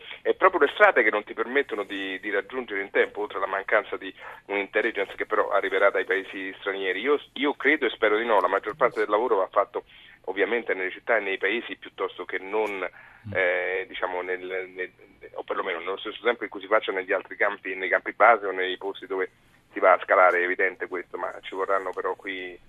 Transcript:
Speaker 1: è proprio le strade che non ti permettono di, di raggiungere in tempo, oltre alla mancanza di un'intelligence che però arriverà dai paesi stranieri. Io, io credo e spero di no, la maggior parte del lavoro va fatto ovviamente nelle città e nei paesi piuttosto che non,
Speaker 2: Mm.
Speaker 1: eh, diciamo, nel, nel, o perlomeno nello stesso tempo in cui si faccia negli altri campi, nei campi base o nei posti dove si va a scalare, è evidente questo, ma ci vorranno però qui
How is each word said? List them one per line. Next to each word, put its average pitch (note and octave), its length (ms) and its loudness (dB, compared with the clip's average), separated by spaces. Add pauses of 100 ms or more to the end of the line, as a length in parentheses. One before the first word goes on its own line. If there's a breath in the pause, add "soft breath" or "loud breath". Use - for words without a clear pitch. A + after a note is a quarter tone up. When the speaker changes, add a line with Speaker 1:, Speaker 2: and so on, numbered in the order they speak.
(220 loud breath)
Speaker 1:
è A2+ 120 2
proprio F#3 260 4
le C#3+ 140 4
strade F#3+ 280 6
che G#2+ 100 4
non G#2 120 0
ti - 100 -12
permettono A2+ 520 -2
di, F#2+ 340 -6
di G#2+ 100 -8
raggiungere G2+ 520 -4
in G2 100 -8
tempo, G#2 300 2
oltre G#2 160 -6
alla F#2+ 100 -2
mancanza G2 480 0
di F#2+ 180 -8 (340 loud breath)
un'intelligence G2+ 680 -2
che G2 100 -6
però G#2 260 0
arriverà G2 380 2
dai F#2+ 140 2
paesi F#2+ 560 -4
stranieri. F#2+ 400 -4
Io, C#3 180 2 (180)
io C3+ 180 0
credo C#3+ 320 2
e A2 40 2
spero G#2+ 280 2
di A2+ 80 -2
no, G#2+ 160 4
la F2+ 80 4
maggior G2 260 0
parte A#2 240 2
del G#2 100 0
lavoro A2 280 2
va F#2+ 120 2
fatto - 360 0 (400 soft breath)
ovviamente G2 480 0
nelle F#2 180 -4
città A2+ 240 -2
e G#2+ 60 2
nei G2 160 -2
paesi A2+ 400 -4
piuttosto - 480 -8
che F#2+ 120 -6
non, G2 480 -4 (400 loud breath)
Speaker 2:
Mm. G#2 80 -10
Speaker 1:
eh, F2+ 540 0
diciamo, F#2 340 -6
nel, F2+ 200 -6 (340)
nel, F#2 160 -8 (440)
o - 80 -8
perlomeno F#2+ 360 -6
nello F2+ 160 -6
stesso G#2 300 -10
tempo A#2 180 0
in G2+ 60 -6
cui G2+ 100 -14
si F#2+ 80 -14
faccia G#2+ 240 2
negli F#2+ 220 -2
altri F#2 240 -4
campi, G2+ 360 -2
nei F#2 140 -4
campi F#2 240 0
base G2+ 360 6
o F#2+ 40 -2
nei F#2 240 -2
posti F#2+ 320 -8
dove F#2 240 -4 (400 soft breath)
si - 80 -10
va F#2+ 140 8
a F2 100 6
scalare, F2+ 380 6
è - 20 2
evidente F#2 440 -2
questo, F2 300 -8
ma F2+ 220 -8
ci - 160 -12
vorranno F#2+ 360 -2
però F#2 240 -4
qui F#2 540 -10